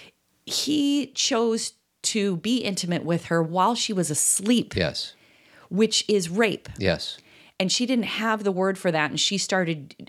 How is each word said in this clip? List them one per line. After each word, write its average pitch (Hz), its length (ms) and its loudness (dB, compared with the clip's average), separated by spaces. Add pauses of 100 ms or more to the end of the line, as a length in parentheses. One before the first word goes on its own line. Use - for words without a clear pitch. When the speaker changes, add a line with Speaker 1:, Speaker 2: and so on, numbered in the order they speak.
(460)
Speaker 1:
He 285 680 0
chose 226 600 0 (280)
to 196 360 0
be 233 260 0
intimate 175 420 -2
with 165 200 0
her 165 180 2
while 185 320 2
she 226 180 -4
was 170 160 0
asleep. 202 680 0
Speaker 2:
Yes. - 380 -2 (560)
Speaker 1:
Which 214 400 2
is 196 200 2
rape. 202 380 0 (100)
Speaker 2:
Yes. 90 400 -2 (400)
Speaker 1:
And 190 140 0
she 247 140 0
didn't 240 200 2
have 220 380 -2
the 202 80 6
word 185 260 0
for 185 140 0
that, 151 180 2
and 151 80 -4
she 196 200 0
started 165 580 -2 (140)